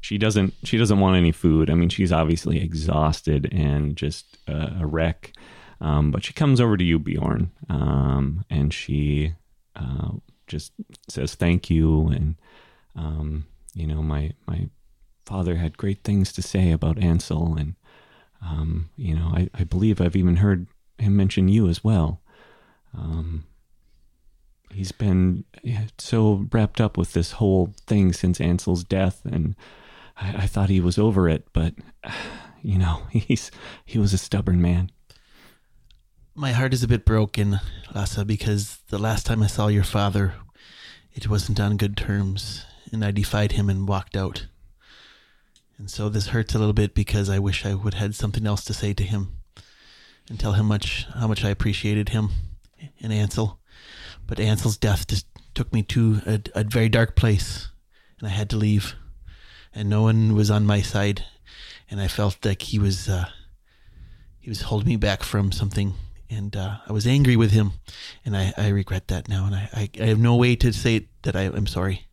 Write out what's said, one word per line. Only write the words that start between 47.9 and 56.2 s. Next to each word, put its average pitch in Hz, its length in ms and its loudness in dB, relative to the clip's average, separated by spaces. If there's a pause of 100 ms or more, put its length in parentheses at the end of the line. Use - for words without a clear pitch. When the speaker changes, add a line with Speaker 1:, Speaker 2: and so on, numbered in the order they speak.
Speaker 2:
had 104 200 -4
something 107 300 -4
else 104 200 -2
to 104 80 -6
say 101 200 -4
to 101 100 -2
him 98 340 -4 (920)
and 113 100 -12
tell 104 140 0
him 107 120 2
much, 107 480 -2
how 117 140 -2
much 107 180 -2
I 104 40 2
appreciated 104 600 -2
him 107 200 0 (720)
and 110 120 -4
Ansel. 107 460 -2 (680)
But - 120 -6
Ansel's 107 380 0
death 101 300 0
just - 200 -4 (260)
took - 200 -6
me 110 100 0
to 110 420 2